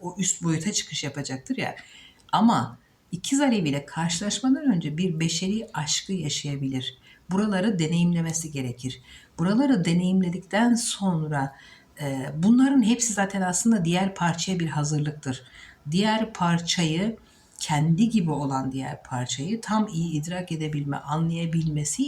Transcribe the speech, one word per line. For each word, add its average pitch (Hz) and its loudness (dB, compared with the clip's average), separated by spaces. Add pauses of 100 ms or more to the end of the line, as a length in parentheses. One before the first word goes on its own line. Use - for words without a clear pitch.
O 175 -10
üst - -2
boyuta 160 0
çıkış - -4
yapacaktır 139 -6
ya. 135 -6 (560)
Ama 165 4 (340)
ikiz 269 -2
alev 220 2
ile 143 0
karşılaşmadan 220 0
önce 151 -2
bir 170 0
beşeri 190 -2
aşkı 151 -4
yaşayabilir. 139 -4 (340)
Buraları 196 0
deneyimlemesi 165 0
gerekir. 127 -8 (380)
Buraları 214 4
deneyimledikten 185 2
sonra, 156 -2 (460)
e, 135 -4
bunların 247 6
hepsi 233 2
zaten 196 0
aslında 185 2
diğer 185 2
parçaya 170 -2
bir 165 0
hazırlıktır. 147 -2 (480)
Diğer 220 0
parçayı, 170 0 (460)
kendi 165 2
gibi 180 2
olan 135 -2
diğer 135 -8
parçayı 139 -4
tam 214 0
iyi 165 -2
idrak 170 -4
edebilme, 151 -4
anlayabilmesi 160 -2